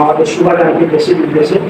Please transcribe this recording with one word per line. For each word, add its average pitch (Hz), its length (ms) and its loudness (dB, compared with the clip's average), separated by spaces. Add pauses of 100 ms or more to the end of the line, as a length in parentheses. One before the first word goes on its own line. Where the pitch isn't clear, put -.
আমাদের 156 300 0
শুভাকাঙ্ক্ষী 165 600 0
দেশে 151 260 0
বিদেশে, 151 380 0 (120)